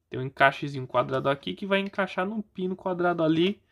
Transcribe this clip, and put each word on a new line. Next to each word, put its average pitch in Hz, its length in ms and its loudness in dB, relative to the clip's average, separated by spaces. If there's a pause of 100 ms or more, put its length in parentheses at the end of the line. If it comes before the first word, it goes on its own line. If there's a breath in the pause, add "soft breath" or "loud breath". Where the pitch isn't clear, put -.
Tem - 100 -6
um 127 40 -4
encaixezinho 135 640 2
quadrado 131 420 0
aqui 143 240 -2
que 196 140 -10
vai 196 140 0
encaixar 196 440 -4
num 214 160 -6
pino 185 340 -6
quadrado 175 480 -2
ali. 165 380 2 (120)